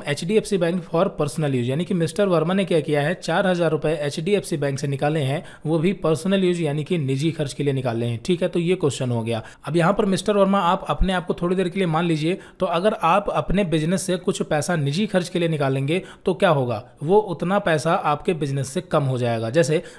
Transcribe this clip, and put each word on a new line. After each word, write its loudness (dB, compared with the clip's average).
एचडीएफसी 0
बैंक 0
for 0
personal -2
use", 0
यानी -2
कि -4
मिस्टर 0
वर्मा 2
ने 2
क्या 2
किया 0
है, 0
चार 0
हज़ार 2
रुपये 0
एचडीएफसी -2
बैंक -2
से -4
निकाले 0
हैं, -2
वो 0
भी 2
पर्सनल 0
यूज 2
यानी -2
कि -2
निजी 0
खर्च -4
के -6
लिए 2
निकाले 0
हैं, -4
ठीक 0
है। 0
तो 0
ये 2
क्वेश्चन 0
हो 0
गया। -2
अब -4
यहाँ 4
पर 0
मिस्टर 0
वर्मा, 4
आप 2
अपने 2
आप -2
को -4
थोड़ी -2
देर 0
के -4
लिए 2
मान 2
लीजिए, 0
तो 0
अगर 0
आप 2
अपने 0
बिजनेस 0
से -2
कुछ -4
पैसा 0
निजी 0
खर्च 0
के -2
लिए 2
निकालेंगे 0
तो 2
क्या 4
होगा, 0
वो 4
उतना 0
पैसा 0
आपके 0
बिजनेस -2
से -6
कम 0
हो 0
जाएगा। 0
जैसे 2